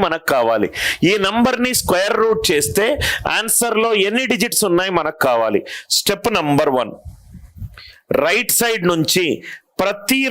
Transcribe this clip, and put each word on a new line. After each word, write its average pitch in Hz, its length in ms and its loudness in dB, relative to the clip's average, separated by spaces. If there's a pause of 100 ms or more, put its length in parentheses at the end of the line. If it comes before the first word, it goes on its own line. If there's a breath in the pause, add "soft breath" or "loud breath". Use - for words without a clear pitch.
మనకు 160 280 -4
కావాలి. 113 340 2 (420 loud breath)
ఈ - 20 4 (140)
నంబర్ 240 400 2
ని 254 60 -2 (100)
స్క్వేర్ 196 400 0
రూట్ 220 280 0
చేస్తే 160 360 2 (520 loud breath)
ఆన్సర్ 220 460 0
లో 226 80 2 (160)
ఎన్ని 240 260 -2
డిజిట్స్ 214 360 0
ఉన్నాయి 180 300 0
మనకు 156 280 -4
కావాలి. 110 340 2 (360 loud breath)
స్టెప్ 202 320 -2 (100)
నంబర్ 147 400 2
వన్, 110 120 -4 (1300 loud breath)
రైట్ 214 340 0
సైడ్ 226 320 0
నుంచి 170 340 0 (540 loud breath)
ప్రతి 202 500 0